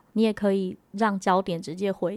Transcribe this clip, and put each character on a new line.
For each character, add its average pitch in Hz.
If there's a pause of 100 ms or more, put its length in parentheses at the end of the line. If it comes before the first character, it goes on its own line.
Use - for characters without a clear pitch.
(120)
你 214
也 220
可 202
以 190 (140)
让 202
焦 190
点 170
直 165
接 196
回 185